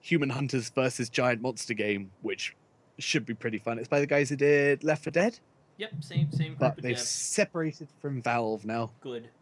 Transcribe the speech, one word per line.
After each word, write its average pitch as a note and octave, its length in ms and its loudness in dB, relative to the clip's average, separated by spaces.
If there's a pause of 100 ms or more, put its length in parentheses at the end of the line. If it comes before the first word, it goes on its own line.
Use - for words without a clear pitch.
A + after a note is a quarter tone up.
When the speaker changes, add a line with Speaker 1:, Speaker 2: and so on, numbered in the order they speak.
Speaker 1:
human C#3+ 300 2
hunters B2+ 400 -2
versus B2+ 380 0
giant B2 320 2
monster A#2+ 340 -4
game, G2+ 360 0 (120)
which - 320 -6 (440)
should C3+ 260 0
be A#2 100 -6
pretty A2 240 -6
fun. A#2 200 -4
It's A#2 100 -8
by C#3+ 120 2
the C#3+ 60 2
guys C#3+ 240 2
who C#3+ 60 -2
did C#3+ 480 4
Left D3+ 200 0
four D#3+ 80 -4
Dead. F#3+ 260 2 (400)
Speaker 2:
Yep, A3 220 -8
same, - 320 0
same - 160 0
group - 100 -10
Speaker 1:
But B2+ 200 2
Speaker 2:
of - 40 -10
Speaker 1:
they've B2 140 0
Speaker 2:
devs. - 40 -6
Speaker 1:
separated - 880 -2 (120)
from C3+ 220 -4
Valve A2+ 420 0
now. A2+ 260 -2 (100)
Speaker 2:
Good. A#2 280 -10 (140)